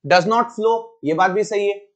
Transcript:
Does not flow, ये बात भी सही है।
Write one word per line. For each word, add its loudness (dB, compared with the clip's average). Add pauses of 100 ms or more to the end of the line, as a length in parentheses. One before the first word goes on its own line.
Does 4
not 0
flow, 0 (280)
ये 0
बात 2
भी 0
सही -2
है। -2 (220)